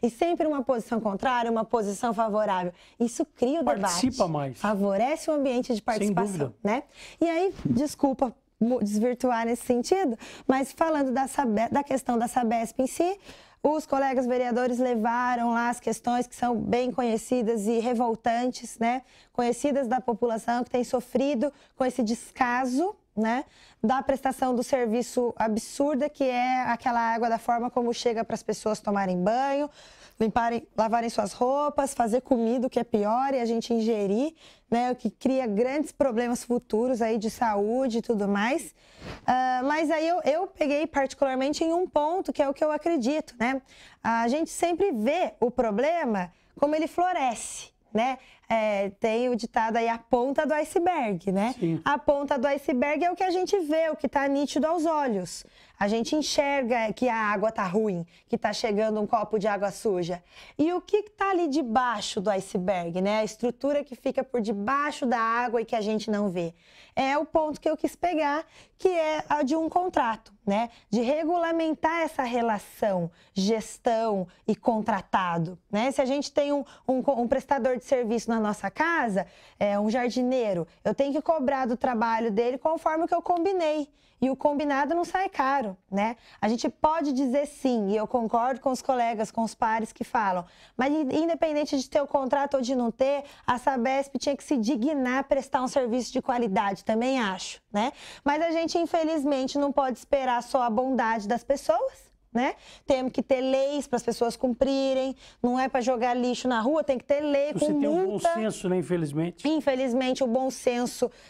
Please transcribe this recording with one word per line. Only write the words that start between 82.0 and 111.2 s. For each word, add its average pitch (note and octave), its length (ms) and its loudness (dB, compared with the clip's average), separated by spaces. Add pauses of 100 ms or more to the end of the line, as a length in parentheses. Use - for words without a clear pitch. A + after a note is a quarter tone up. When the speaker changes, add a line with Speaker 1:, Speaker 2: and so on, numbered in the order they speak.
Speaker 1:
dele A#3+ 260 0
conforme D#4+ 460 0
o E4+ 40 0
que F4+ 80 0
eu E4+ 60 0
combinei. E4+ 680 0 (320)
E B3+ 80 4
o C4+ 60 0
combinado D4 600 0
não F4 80 0
sai F#4 240 -2
caro, C4+ 500 0 (140)
né? G#3 240 0 (260)
A G#3 60 2
gente A#3+ 220 0
pode D#4 420 0
dizer C4+ 340 0
sim, A#3+ 440 -2
e G#3+ 80 0
eu G#3+ 100 -2
concordo A#3+ 540 0
com C4 100 0
os B3 100 -4
colegas, A#3 480 0
com A#3 140 -2
os G#3+ 100 -4
pares A3+ 380 0
que - 140 -8
falam, F#3 400 0 (300)
mas C4+ 160 2
in-, D4+ 320 0
independente D4+ 540 0
de C4 120 -4
ter D4+ 120 2
o C#4 60 -2
contrato C#4 480 0
ou C4 60 0
de B3+ 140 0
não A#3+ 140 0
ter, C#4 360 0 (200)
a B3 120 0
Sabesp C4+ 600 0
tinha C#4+ 180 -2
que - 80 -12
se D4 140 0
dignar B3+ 640 0
a C4+ 40 -2
prestar C4+ 380 0
um B3+ 60 -2
serviço B3 460 -2
de B3+ 80 0
qualidade, G#3+ 640 -2
também B3 340 0
acho, F#3+ 420 -6 (100)
né? A3 200 0 (320)
Mas D4 180 0
a E4+ 100 2
gente, E4 260 0
infelizmente, D4 800 0
não C#4+ 140 2
pode C4 260 0
esperar B3+ 440 0
só B3 220 0
a A#3+ 60 2
bondade A3+ 580 0
das A#3 160 -2
pessoas, D#4+ 640 0 (280)
né? A#3+ 220 0 (300)
Temos C4 280 0
que A#3+ 100 -2
ter C4 160 0
leis C4+ 480 0
para - 80 -2
as A#3 80 -4
pessoas A#3 320 -2
cumprirem, C4 800 0 (260)
não B3 160 0
é C4 120 0
para C4+ 100 0
jogar B3 340 0
lixo B3 360 0
na A#3+ 100 2
rua, D4 240 2
tem C#4 140 0
que - 80 -10
ter C#4+ 160 2
lei C#4+ 320 0
Speaker 2:
Você D4 140 0
Speaker 1:
com D4 120 0
Speaker 2:
tem C#4+ 80 2
um D4+ 80 2
bom F#4+ 160 2
Speaker 1:
multa. E4+ 220 0
Speaker 2:
senso, A3 340 -4
né? F3+ 80 2
Infelizmente. E3 720 -2
Speaker 1:
Infelizmente, C4 720 0
o C4 60 2
bom C4 240 0
senso, A#3+ 580 -2 (200)